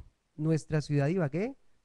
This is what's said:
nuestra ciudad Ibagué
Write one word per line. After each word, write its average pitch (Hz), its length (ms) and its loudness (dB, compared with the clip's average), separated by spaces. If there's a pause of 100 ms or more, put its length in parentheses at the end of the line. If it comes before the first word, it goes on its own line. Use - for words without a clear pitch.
(360)
nuestra 156 440 0
ciudad 143 280 0
Ibagué 185 480 -2 (280)